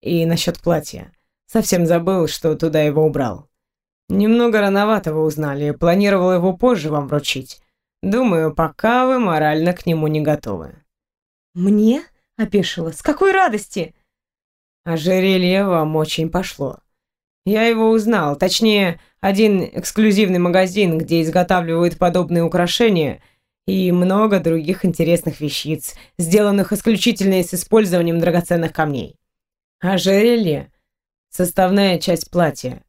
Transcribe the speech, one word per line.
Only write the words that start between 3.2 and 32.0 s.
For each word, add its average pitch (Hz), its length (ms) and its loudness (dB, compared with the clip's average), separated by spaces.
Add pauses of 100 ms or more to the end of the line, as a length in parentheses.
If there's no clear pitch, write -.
Немного 220 500 2
рановато 202 540 0
вы 156 100 0
узнали, 147 480 -2
планировал 185 640 2
его 180 240 2
позже 202 320 0
вам 147 180 -4
вручить. 143 540 -6 (400)
Думаю, 190 540 0
пока 226 500 0
вы 262 140 0
морально 160 540 2
к - 120 -8
нему 160 220 0
не 151 140 0
готовы». 120 520 -4 (800)
«Мне?» — 208 480 2 (360)
опешила. 190 540 -2
«С - 120 -16
какой 359 280 2
радости?» 226 600 -2 (920)
«Ожерелье 185 800 0
вам 160 300 0
очень 156 360 -2
пошло. 180 480 -6 (680)
Я 214 220 2
его 220 240 2
узнал, 208 440 2
точнее, 190 640 0 (200)
один 196 440 2
эксклюзивный 202 760 0
магазин, 180 580 2
где 165 240 0
изготавливают 170 760 0
подобные 175 440 0
украшения, 175 800 0 (460)
и 185 240 0
много 190 480 2
других 165 440 -2
интересных 170 580 0
вещиц, 151 540 -6 (220)
сделанных 202 560 2
исключительно 196 680 0
с 175 100 -8
использованием 175 680 0
драгоценных 170 540 0
камней. 143 420 -4 (680)
Ожерелье — 190 920 0 (600)
составная 185 680 0
часть 160 320 -4